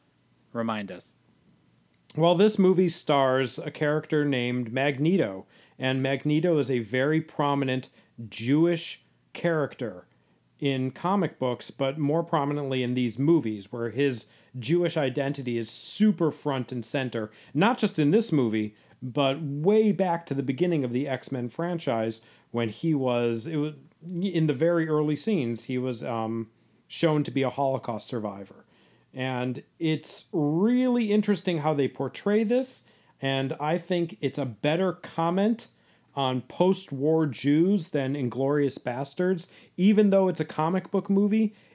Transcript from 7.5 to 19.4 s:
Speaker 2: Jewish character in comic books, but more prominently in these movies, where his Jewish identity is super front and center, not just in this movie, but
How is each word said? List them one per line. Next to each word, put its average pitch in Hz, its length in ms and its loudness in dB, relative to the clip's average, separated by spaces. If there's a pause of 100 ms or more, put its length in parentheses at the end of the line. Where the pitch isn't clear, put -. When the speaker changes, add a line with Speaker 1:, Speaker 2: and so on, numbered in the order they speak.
Speaker 2:
Jewish 160 720 0 (300)
character 131 760 -4 (540)
in 131 300 0
comic 185 480 -2
books, 123 320 -4
but 139 280 -4
more 151 240 0
prominently 143 600 0
in 123 120 -2
these 123 240 0
movies, 113 540 0
where 117 180 -4
his 131 360 -2 (320)
Jewish 165 380 0
identity 135 640 -2
is 113 120 -6
super 180 600 0
front 135 400 -4
and 120 140 -8
center, 120 460 -4 (240)
not 202 240 2
just - 200 -2
in 147 120 4
this 220 200 2
movie, 110 440 0 (280)
but 135 400 0